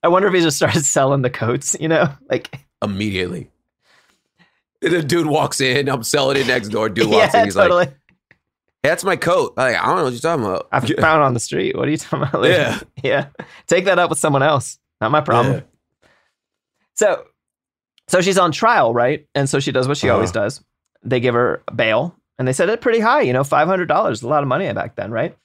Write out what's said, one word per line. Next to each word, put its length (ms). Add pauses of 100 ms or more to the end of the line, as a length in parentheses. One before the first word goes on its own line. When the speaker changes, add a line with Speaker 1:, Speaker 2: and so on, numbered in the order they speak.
Speaker 1:
I 20
wonder 220
if 60
he 60
just 160
started 280
<laughs> 0
selling 380
the 80
coats, 500
you 80
know? 220 (200)
Like 300 (200)
Speaker 2:
Immediately. 720 (1300)
The 220
dude 240
walks 340
in, 280
I'm 140
selling 340
it 100
next 220
door. 200
Dude 200
Speaker 1:
<laughs> 20
Speaker 2:
walks 240
Speaker 1:
Yeah, 60
Speaker 2:
in, 60
he's 80
Speaker 1:
totally. 320
Speaker 2:
like, 100 (880)
"That's 220
my 120
coat." 400
Like, 200
"I 100
don't 100
know 80
what 80
you're 80
talking 240
about." 280
Speaker 1:
I 120
Speaker 2:
Yeah. 160
Speaker 1:
found 220
it 20
on 100
the 60
street. 360
What 100
are 40
you 60
talking 320
about? 140
Like, 80
Speaker 2:
Yeah. 280 (120)
Speaker 1:
<laughs> 120
yeah. 240 (420)
Take 160
that 160
up 100
with 80
someone 240
else. 360 (220)
Not 120
my 80
problem. 360
Speaker 2:
Yeah. 520 (840)
Speaker 1:
So, 300 (840)
so 120
she's 180
on 140
trial, 400
right? 420
And 140
so 120
she 120
does 160
what 80
she 120
Speaker 2:
Uh-huh. 80
Speaker 1:
always 160
does. 300 (420)
They 160
give 140
her 280 (120)
bail, 400 (240)
and 100
they 40
set 160
it 120
pretty 200
high, 220
you 100
know, 120
five 240
hundred 180
dollars, 360
a 60
lot 140
of 60
money 240
back 240
then, 160
right? 320